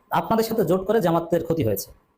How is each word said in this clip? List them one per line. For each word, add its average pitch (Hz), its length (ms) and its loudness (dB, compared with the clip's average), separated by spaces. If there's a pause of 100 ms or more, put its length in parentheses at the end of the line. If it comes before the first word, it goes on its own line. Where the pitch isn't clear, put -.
(120)
আপনাদের 220 340 0
সাথে 220 200 0
জোট 190 220 0
করে 220 140 2
জামাতের 170 420 0
ক্ষতি 160 200 -2
হয়েছে, 104 280 -2 (260)